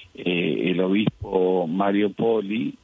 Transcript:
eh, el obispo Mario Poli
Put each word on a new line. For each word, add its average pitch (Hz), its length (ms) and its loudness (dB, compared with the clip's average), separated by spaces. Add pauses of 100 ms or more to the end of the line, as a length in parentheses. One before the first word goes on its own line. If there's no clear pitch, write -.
(140)
eh, 87 560 -2
el 90 100 0
obispo 92 840 0
Mario 101 460 0
Poli 113 720 -2